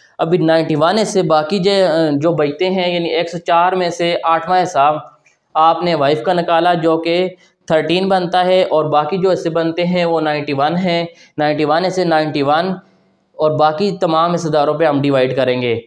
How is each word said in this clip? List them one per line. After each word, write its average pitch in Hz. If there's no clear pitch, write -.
अभी 170
नाइंटी 160
वन 170
हिस्से 196
बाकी 156
जो, 190
जो 151
बचते 151
हैं, 185
यानी 170
एक 170
सौ 175
चार 175
में 180
से 170
आठवां 165
हिस्सा 143
आपने 165
वाइफ 147
का 147
निकाला 170
जो 160
कि 175
थर्टीन 165
बनता 180
है, 185
और 151
बाकी 151
जो 185
हिस्से 170
बनते 165
हैं 180
वो 165
नाइंटी 151
वन 143
हैं। 170
नाइंटी 151
वन 156
हिस्से 185
नाइंटी 156
वन 170
और 156
बाकी 156
तमाम 170
हिस्सेदारों 151
पे 156
हम 143
डिवाइड 131
करेंगे, 127